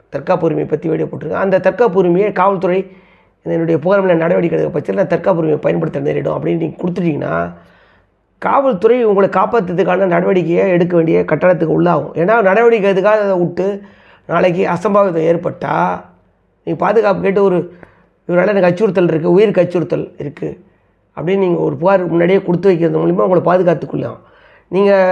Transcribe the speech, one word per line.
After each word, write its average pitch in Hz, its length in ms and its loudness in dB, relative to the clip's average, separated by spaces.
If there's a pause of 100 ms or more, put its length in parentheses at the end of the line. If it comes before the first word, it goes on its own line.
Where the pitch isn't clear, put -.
தற்காப்பு - 360 -2
உரிமையை 151 260 -4
பத்தி 156 180 -4
வீடியோ 156 180 -2
போட்டிருக்கேன். 160 360 -6
அந்த 190 160 0
தற்காப்பு 190 400 0
உரிமையை 185 320 2
காவல்துறை 190 460 0 (600)
இந்த - 120 -12
என்னுடைய 165 300 0
புகார் 190 220 0
மேல 185 120 2
நடவடிக்கை 165 460 0
எடுக்க 151 140 -2
பட்சத்தில் 147 220 -4
நான் 196 120 0
தற்காப்பு 175 300 -2
உரிமையை 156 200 0
பயன்படுத்த 160 420 -2
நேரிடும் 143 440 -4
அப்படின்னு 170 120 -2
நீங்க 165 280 -6
கொடுத்துட்டீங்கன்னா, 139 680 -4 (840)
காவல்துறை 233 640 2
உங்களை 202 260 4
காப்பாத்துறதுக்கான 185 760 0
நடவடிக்கையை 180 600 0
எடுக்க 175 280 2
வேண்டிய 170 300 2
கட்டணத்துக்கு 160 480 0
உள்ளாகும். 160 400 0
ஏன்னா 202 280 2
நடவடிக்கை 208 480 2
எதுக்காக 202 320 2
அதை 196 160 0
விட்டு 180 440 -2 (460)
நாளைக்கு 180 400 0
அசம்பாவிதம் 180 560 0
ஏற்பட்டா, 170 800 -2 (600)
நீங்க 165 220 -4
பாதுகாப்பு 202 360 2
கேட்டு 196 220 0
ஒரு, 175 300 0 (540)
"இவரால 175 200 0
எனக்கு 196 200 2
அச்சுறுத்தல் 180 400 2
இருக்கு, 160 240 0
உயிருக்கு 190 300 4
அச்சுறுத்தல் 160 560 -4
இருக்கு" 143 460 -10 (520)
அப்படின்னு 180 220 -2
நீங்க 175 220 0
ஒரு 156 180 -2
புகார் 180 300 2
முன்னாடியே 175 340 2
கொடுத்து 180 260 -2
வைக்கிறது 160 320 2
மூலிமா 170 220 0
உங்களை 185 220 2
பாதுகாத்துக்கொள்ளலாம். 156 720 0 (500)
நீங்க 202 260 2 (180)